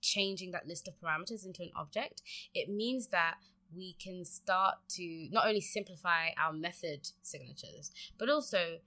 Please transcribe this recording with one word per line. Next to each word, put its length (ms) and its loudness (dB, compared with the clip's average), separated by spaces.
changing 520 0
that 140 -4
list 200 -6
of 140 -12
parameters 440 -2
into 180 -10
an 120 -8
object, 480 -4
it 140 0
means 400 0
that 260 4
we 200 -10
can 300 -8
start 520 2
to 440 -4
not 140 6
only 140 6
simplify 680 2
our 140 4
method 560 -4
signatures, 720 -12
but 140 0
also 560 2